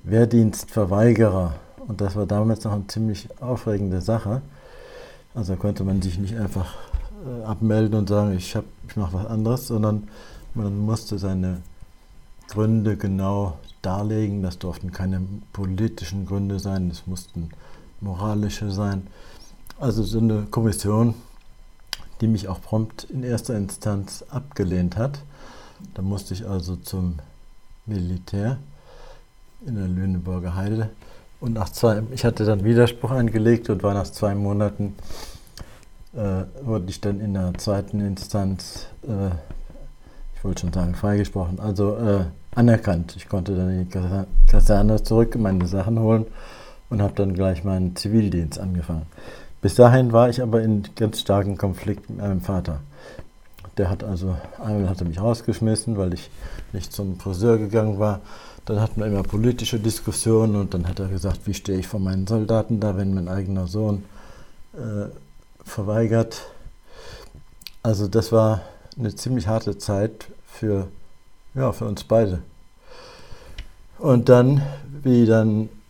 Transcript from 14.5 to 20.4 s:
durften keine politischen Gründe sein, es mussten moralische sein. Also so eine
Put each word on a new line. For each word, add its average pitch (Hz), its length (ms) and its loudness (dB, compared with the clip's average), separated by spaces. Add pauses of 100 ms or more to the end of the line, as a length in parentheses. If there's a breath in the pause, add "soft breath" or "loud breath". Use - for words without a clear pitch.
durften 90 320 -8
keine 92 320 -2 (300)
politischen 98 760 -4
Gründe 98 320 -2
sein, 95 320 -2
es - 160 -12
mussten 87 440 -8 (500 loud breath)
moralische 104 720 -4
sein. 98 360 -2 (720 loud breath)
Also 113 240 0
so 107 160 -2
eine 110 320 2